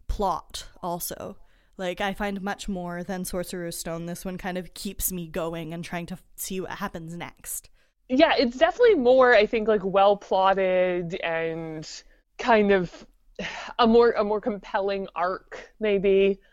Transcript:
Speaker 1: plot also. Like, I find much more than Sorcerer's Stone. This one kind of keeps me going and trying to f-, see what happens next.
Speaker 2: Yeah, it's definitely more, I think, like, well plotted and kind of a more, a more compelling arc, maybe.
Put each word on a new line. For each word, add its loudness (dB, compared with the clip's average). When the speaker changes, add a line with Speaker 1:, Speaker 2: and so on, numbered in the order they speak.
Speaker 1:
plot -6
also. -10
Like, -6
I -4
find -6
much -8
more -6
than -8
Sorcerer's -8
Stone. -10
This -10
one -8
kind -8
of -10
keeps -8
me -8
going -8
and -10
trying -8
to -12
f-, -18
see -8
what -8
happens -10
next. -14
Speaker 2:
Yeah, 4
it's 0
definitely 4
more, 6
I 6
think, -2
like, 2
well 4
plotted 2
and -6
kind 4
of 0
a 6
more, 6
a 0
more -2
compelling -4
arc, -6
maybe. 2